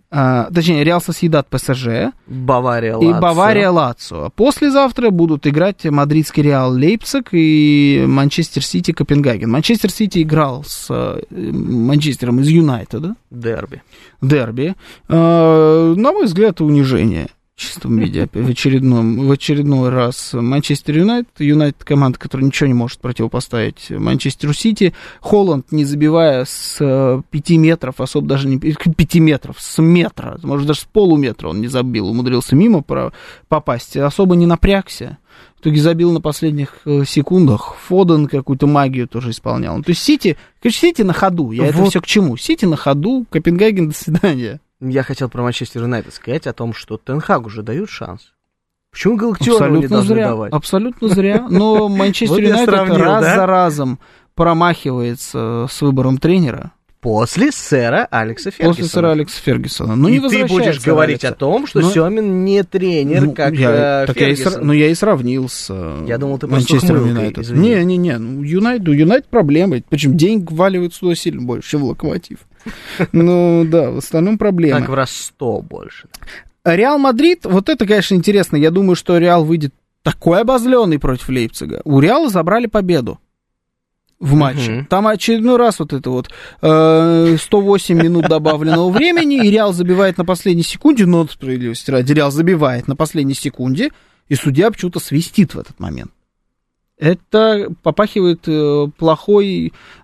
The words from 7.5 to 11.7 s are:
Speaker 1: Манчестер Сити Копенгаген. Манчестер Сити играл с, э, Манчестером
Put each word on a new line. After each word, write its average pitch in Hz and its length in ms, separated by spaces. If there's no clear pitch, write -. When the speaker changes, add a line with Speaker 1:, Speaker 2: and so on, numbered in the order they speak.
Speaker 1:
Манчестер 143 560
Сити 175 300
Копенгаген. 139 580
Манчестер 196 400
Сити 190 300
играл 151 440
с, - 240
э, 123 320
Манчестером 123 880